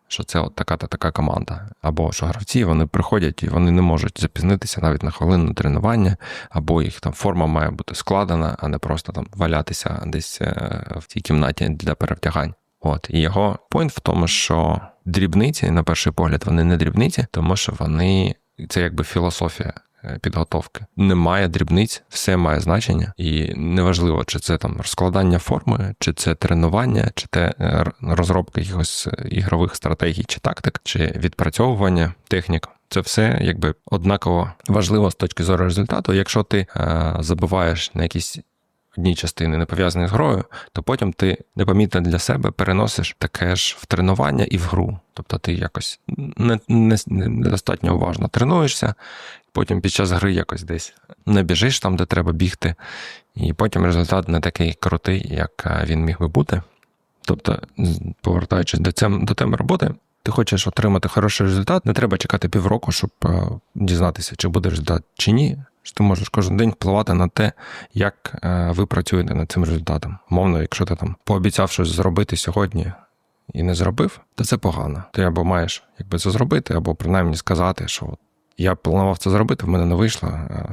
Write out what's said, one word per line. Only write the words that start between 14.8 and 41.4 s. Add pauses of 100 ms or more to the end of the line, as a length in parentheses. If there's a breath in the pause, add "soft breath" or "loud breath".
дрібниці,
на
перший
погляд,
вони
не
дрібниці,
тому
що
вони, (340)
це
якби
філософія, (320)
е,
підготовки. (120)
Немає
дрібниць,
все
має
значення.
І
неважливо,
чи
це
там
розкладання
форми,
чи
це
тренування,
чи
це,
е,
р-,
розробка
якихось,
е,
ігрових
стратегій
чи
тактик,
чи
відпрацьовування (140)
технік. (200)
Це
все
якби (120)
однаково (160)
важливо
з
точки
зору
результату.
Якщо
ти, (100)
е,
забиваєш
на
якісь (600)
одні
частини,
не
пов'язані
з
грою, (280 loud breath)
то
потім
ти (180)